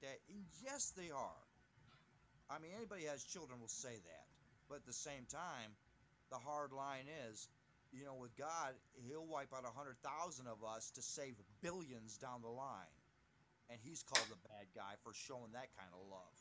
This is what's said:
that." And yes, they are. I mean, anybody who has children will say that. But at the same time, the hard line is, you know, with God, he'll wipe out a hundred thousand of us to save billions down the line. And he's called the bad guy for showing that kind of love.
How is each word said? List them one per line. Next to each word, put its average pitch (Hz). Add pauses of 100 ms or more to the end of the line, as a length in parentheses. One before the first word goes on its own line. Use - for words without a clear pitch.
that." 135
And 202 (160)
yes, 269
they 175
are. 107 (1080)
I 147
mean, 160
anybody 202
who 147
has 131
children 131
will 113
say 123
that. 85 (420)
But 147
at -
the 127
same 139
time, 135 (540)
the 131
hard 143
line 135 (220)
is, 107 (460)
you 131
know, 139
with 123
God, 143 (320)
he'll 160
wipe 143
out 127
a 120
hundred 131
thousand 143
of 110
us 110
to 127
save 131 (240)
billions 131
down 123
the 113
line. 113 (760)
And 120
he's 156
called -
the 104
bad 104
guy 101
for 113
showing 120
that 127
kind 92
of 90 (100)
love. 90